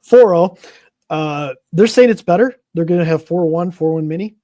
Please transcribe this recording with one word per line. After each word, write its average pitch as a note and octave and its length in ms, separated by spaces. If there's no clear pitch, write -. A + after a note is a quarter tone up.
Four A#3 340
oh. F3 220
Uh, D3 440
they're F3+ 160
saying B3 220
it's A3+ 120
better. G#3+ 340
They're E3+ 120
gonna F3 200
have D#3+ 200
four F3 200
one, E3 260
four D#3+ 220
one D#3+ 140
Mini F#3 360